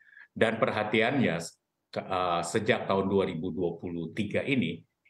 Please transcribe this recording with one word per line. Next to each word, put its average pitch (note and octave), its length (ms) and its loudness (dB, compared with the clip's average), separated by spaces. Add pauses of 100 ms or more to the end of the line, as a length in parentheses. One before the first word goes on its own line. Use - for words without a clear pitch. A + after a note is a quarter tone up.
(340)
Dan A2 240 2
perhatiannya, A2 800 2 (520)
ke-, G2 120 -6
eh, F2+ 400 0
sejak G#2+ 480 0
tahun G2 160 2
dua G2 240 4
ribu E2 240 -6
dua E2+ 240 -2
puluh E2+ 320 -6
tiga G2+ 320 -2
ini, A#2+ 400 -2 (280)